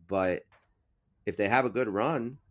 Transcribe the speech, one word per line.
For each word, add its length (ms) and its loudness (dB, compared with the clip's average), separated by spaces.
But 360 0
if 120 -4
they 120 2
have 160 4
a 60 -2
good 180 0
run, 480 -2